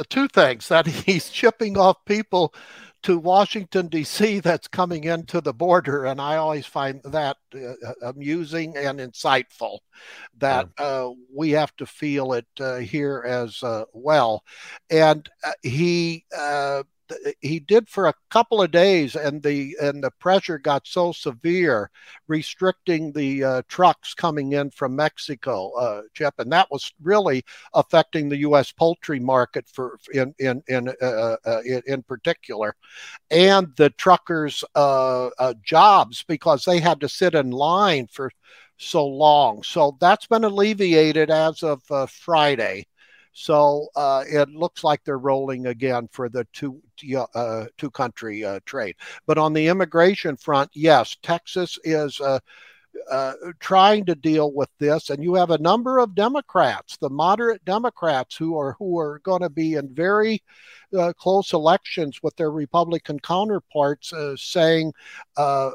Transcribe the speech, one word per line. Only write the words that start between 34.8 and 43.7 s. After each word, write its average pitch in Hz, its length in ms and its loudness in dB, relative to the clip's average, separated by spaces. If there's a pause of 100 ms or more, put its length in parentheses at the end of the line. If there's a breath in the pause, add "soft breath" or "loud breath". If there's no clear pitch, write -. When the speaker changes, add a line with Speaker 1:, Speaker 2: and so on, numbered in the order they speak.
Speaker 1:
uh, 127 220 0
jobs, 160 600 6
because 156 400 0
they 180 160 2
had 156 220 2
to 147 80 -4
sit 175 260 0
in 135 160 0
line 151 560 2
for 131 240 -10 (460 soft breath)
so 156 280 -2
long. 139 560 4
So 143 380 0
that's 185 280 4
been 226 180 2
alleviated 180 840 2
as 160 340 0
of, 147 180 -4 (100)
uh, 139 140 -2
Friday. 123 800 0 (480 soft breath)
So, 147 600 2